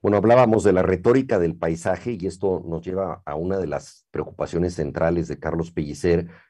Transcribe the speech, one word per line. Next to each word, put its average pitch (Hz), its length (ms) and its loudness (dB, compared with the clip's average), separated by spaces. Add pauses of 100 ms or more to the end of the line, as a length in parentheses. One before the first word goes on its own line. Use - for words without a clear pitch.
Bueno, 104 160 2
hablábamos 113 480 6
de 101 80 6
la 92 100 4
retórica 113 560 2
del 85 180 0
paisaje 87 640 -4
y 90 60 -6
esto 92 400 -4
nos 82 160 -8
lleva 92 440 -6
a 73 80 -8
una 92 240 -4
de 90 80 -4
las - 440 -10
preocupaciones - 640 -4
centrales 82 540 -2
de 76 120 -8
Carlos 82 320 -6
Pellicer, 85 560 -2 (220)